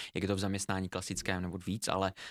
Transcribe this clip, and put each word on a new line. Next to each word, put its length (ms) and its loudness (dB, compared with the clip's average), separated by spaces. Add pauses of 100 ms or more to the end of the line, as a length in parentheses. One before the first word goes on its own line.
(160)
jak 60 0
je 60 4
to 80 4
v 40 2
zaměstnání 500 0
klasickém 520 -2
nebo 160 -2
víc, 300 -2
ale 260 4 (180)